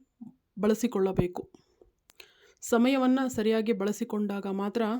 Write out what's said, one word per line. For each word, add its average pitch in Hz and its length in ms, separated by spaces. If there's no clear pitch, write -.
ಬಳಸಿಕೊಳ್ಳಬೇಕು. 190 840
ಸಮಯವನ್ನು 254 640
ಸರಿಯಾಗಿ 220 440
ಬಳಸಿಕೊಂಡಾಗ 202 800
ಮಾತ್ರ 202 300